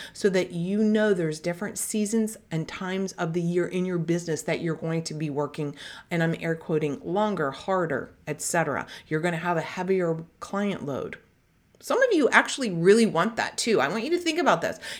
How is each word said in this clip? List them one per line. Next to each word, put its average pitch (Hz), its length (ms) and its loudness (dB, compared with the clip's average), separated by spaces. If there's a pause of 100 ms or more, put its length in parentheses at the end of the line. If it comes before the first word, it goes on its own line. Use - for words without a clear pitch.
(120)
so - 180 0
that 180 200 0
you 180 320 -2
know 214 320 4
there's 160 240 -2
different 175 400 -6
seasons 214 580 -2 (140)
and 160 160 -2
times 190 460 -6
of 170 220 -4
the 175 60 0
year 175 280 0
in 180 180 -2
your 180 120 -2
business 165 440 -2
that - 180 -2
you're 165 140 -2
going 165 300 -4
to 156 100 -8
be 151 160 -4
working, 143 460 -4 (340)
and 165 140 2
I'm 165 160 2
air 165 160 -2
quoting, 151 480 -2
longer, 175 480 0
harder, 175 640 -2 (100)
et 147 160 -6
cetera. 151 420 0 (220)
You're 156 140 -2
gonna 170 160 0
have 175 200 0
a 156 60 0
heavier 180 640 -2 (160)
client 196 440 -4
load. 127 340 -6 (640)
Some - 220 2
of 494 100 4
you 302 180 6
actually 233 420 4
really 196 340 8
want 185 300 2
that - 200 -2
too. 202 240 2
I 135 60 4
want 208 160 -2
you 294 80 -4
to 349 80 2
think 330 220 -2
about 196 220 4
this. - 180 -4 (200)